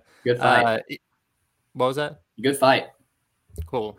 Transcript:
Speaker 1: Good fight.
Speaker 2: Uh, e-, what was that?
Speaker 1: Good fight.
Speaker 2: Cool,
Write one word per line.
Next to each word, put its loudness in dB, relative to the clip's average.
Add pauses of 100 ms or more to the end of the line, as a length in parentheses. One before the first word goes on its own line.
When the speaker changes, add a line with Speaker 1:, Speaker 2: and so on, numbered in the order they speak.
(240)
Speaker 1:
Good 0
fight. 2
Speaker 2:
Uh, 0 (120)
e-, -10 (760)
what -2
was -4
that? -8 (200)
Speaker 1:
Good 0
fight. 2 (800)
Speaker 2:
Cool, -8